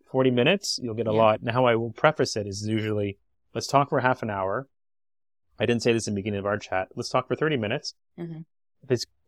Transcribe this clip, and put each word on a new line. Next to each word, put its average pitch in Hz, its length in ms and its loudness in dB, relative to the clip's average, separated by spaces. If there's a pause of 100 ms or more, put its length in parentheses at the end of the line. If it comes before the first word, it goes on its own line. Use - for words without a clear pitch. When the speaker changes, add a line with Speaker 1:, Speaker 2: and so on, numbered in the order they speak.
Speaker 1:
forty 131 240 4
minutes, 127 520 2
you'll 113 120 -6
get 110 120 -2
a 107 60 0
Speaker 2:
Yeah. 107 60 4
Speaker 1:
lot. 110 240 4
Now, 120 100 -4
how 127 140 4
I 117 100 4
will 117 160 -2
preface - 440 2
it 104 100 -4
is 101 200 -8
usually, 107 520 -2 (360)
"Let's 117 120 -6
talk 139 220 2
for 151 120 0
half 127 220 0
an 113 80 -6
hour." 98 380 -4 (920)
I 113 80 0
didn't 117 160 2
say 120 100 4
this 113 160 0
in 107 60 -4
the 98 40 -2
beginning 101 220 -4
of 98 60 -4
our 104 120 0
chat. 92 380 -4
"Let's 120 120 -8
talk - 200 -2
for 123 80 -2
thirty 151 200 0
minutes. 117 380 -4 (240)
Speaker 2:
Mm-hmm. 170 220 -12 (420)
Speaker 1:
If - 80 -4
it's 120 160 0 (220)